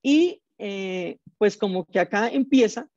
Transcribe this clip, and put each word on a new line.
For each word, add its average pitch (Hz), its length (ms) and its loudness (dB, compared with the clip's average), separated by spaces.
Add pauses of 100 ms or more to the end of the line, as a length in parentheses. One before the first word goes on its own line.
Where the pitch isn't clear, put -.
Y, 311 400 2 (160)
eh, 190 600 -8 (180)
pues 208 200 0
como 185 280 -4
que - 140 -4
acá 202 300 -2
empieza 262 680 0